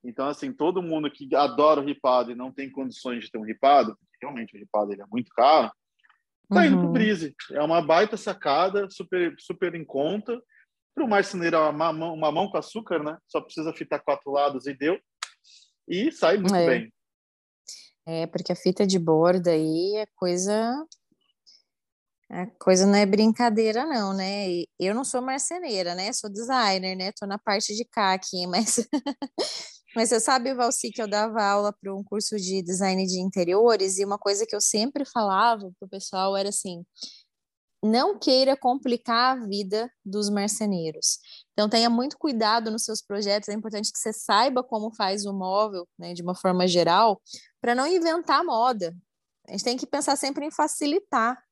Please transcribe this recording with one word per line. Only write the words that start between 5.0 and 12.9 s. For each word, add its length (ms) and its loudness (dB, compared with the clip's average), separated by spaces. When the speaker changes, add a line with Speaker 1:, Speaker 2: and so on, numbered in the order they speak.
Speaker 1:
é 60 -16
muito 260 -6
caro, 380 4
tá 140 8
indo 100 6
pro 100 4
Speaker 2:
Uhum. 60 0
Speaker 1:
Breeze. 400 0
É 120 0
uma 180 2
baita 340 4
sacada, 760 0
super, 480 -4
super 340 -6
em 120 -10
conta. 540 -4
Pro 120 -2
marceneiro, 480 2
é 140 4
uma 220 0
mão, 220 -6
uma 180 0
mão 200 0
com 60 -4
açúcar, 440 -4